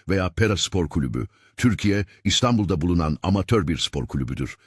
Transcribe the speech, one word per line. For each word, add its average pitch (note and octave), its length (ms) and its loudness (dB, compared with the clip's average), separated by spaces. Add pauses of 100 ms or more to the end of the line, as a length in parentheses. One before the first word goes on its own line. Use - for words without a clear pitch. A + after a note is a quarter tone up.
veya F#2 200 0
Pera G#2+ 280 0
Spor D2+ 320 -2
Kulübü, B1 380 -2 (300)
Türkiye, G2+ 480 2 (180)
İstanbul'da G#2 580 2
bulunan E2 420 2
amatör F#2+ 440 2
bir D#2+ 100 0
spor - 300 -4
kulübüdür. C2 480 -6 (120)